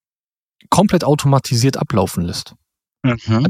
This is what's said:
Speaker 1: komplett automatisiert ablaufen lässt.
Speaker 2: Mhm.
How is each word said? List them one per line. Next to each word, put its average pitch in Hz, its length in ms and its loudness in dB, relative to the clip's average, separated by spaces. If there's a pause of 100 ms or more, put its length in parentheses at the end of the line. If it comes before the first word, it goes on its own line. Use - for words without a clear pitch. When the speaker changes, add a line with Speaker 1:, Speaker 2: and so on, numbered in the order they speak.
(680)
Speaker 1:
komplett 190 340 2
automatisiert 135 760 0
ablaufen 95 480 -2
lässt. - 300 -10 (480)
Speaker 2:
Mhm. 120 460 0